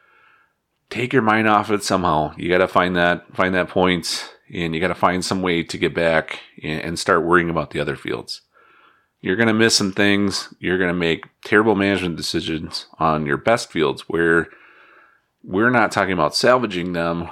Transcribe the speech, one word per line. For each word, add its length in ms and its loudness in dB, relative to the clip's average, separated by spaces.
take 240 -6
your 100 4
mind 240 4
off 240 4
it 140 0
somehow. 540 0
You 100 -4
gotta 200 4
find 280 2
that, 380 0
find 200 0
that 140 0
point, 640 0
and 220 -6
you 60 -4
gotta 140 -2
find 300 0
some 180 -4
way 200 0
to 160 -12
get 160 0
back 460 0
and, 180 -8
and 180 -8
start 260 2
worrying 260 2
about 200 -4
the 100 -4
other 160 -4
fields. 460 -10
You're 160 -2
gonna 180 2
miss 220 4
some 160 -2
things. 640 0
You're 200 -2
gonna 160 0
make 320 -2
terrible 300 4
management 420 0
decisions 680 -6
on 280 0
your 100 -2
best 340 0
fields 380 -2
where 400 2
we're 280 0
not 220 2
talking 200 0
about 220 0
salvaging 580 0
them. 400 -4